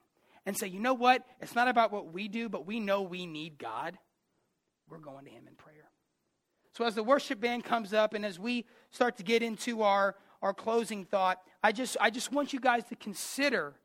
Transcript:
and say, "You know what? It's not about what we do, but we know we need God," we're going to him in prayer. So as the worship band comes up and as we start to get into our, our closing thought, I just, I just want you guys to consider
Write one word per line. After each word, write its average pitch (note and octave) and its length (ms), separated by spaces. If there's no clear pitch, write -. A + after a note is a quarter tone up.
and G3 100
say, A3 80
"You F#3+ 140
know B3+ 160
what? B3 280
It's - 120
not A#3+ 140
about A3+ 240
what F3 200
we G3 160
do, A#3 220
but F#3 160
we G#3+ 140
know G3+ 240
we F3+ 240
need D#3 320
God," C3 400
we're C3+ 80
going C#3 280
to C#3+ 60
him B2+ 160
in - 60
prayer. D3+ 360
So A#3 140
as A3+ 100
the A3 80
worship C4 360
band A#3+ 260
comes A3 280
up G#3+ 220
and G#3 100
as F3+ 140
we A#3+ 260
start A#3+ 280
to F#3+ 60
get A#3 200
into A3+ 400
our, G3 320
our G3 140
closing A3 500
thought, F#3 340
I G#3+ 80
just, A3+ 300
I G#3+ 80
just A3+ 220
want C#4+ 200
you C4+ 80
guys A#3+ 260
to - 100
consider G#3 880